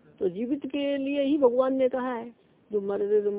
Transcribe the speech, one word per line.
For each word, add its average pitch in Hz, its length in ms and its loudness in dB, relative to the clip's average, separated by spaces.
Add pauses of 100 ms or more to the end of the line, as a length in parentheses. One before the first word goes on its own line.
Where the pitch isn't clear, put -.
(180)
तो 190 100 -2
जीवित 240 380 -4
के 285 300 -2
लिए 277 260 -2
ही 277 160 2
भगवान 254 360 4
ने 262 140 2
कहा 254 260 -4
है, 233 180 -10 (400)
जो 208 80 0
मर-, 202 580 0